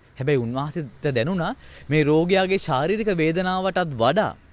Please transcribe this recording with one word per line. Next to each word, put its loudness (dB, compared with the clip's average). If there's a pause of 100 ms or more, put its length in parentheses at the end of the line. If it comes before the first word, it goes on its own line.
(140)
හැබැයි 0
උන්වහන්සේට -6
දැනුණා -2 (340)
මේ 2
රෝගියාගේ 2
ශාරීරික 0
වේදනාවටත් -2
වඩා 2 (200)